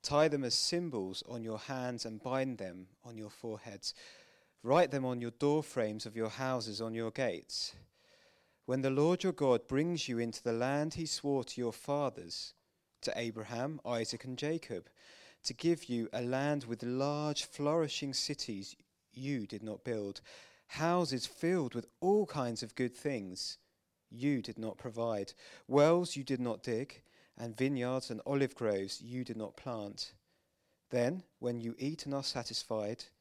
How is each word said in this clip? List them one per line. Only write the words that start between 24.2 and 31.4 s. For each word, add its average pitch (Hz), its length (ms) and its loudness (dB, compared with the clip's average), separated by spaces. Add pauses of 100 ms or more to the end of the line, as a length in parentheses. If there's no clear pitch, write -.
did 110 160 -8
not 110 180 -4
provide, 113 560 -2 (360)
wells 160 480 8
you 139 60 -6
did 127 160 0
not 120 240 -2
dig, 123 380 -4 (380)
and 117 180 -8
vineyards 131 540 0
and 107 160 -6
olive 139 280 2
groves 98 460 0
you 123 240 -6
did 110 140 -6
not 107 180 -6
plant. 107 560 -8 (800)
Then, 127 320 2 (160)
when 120 240 -2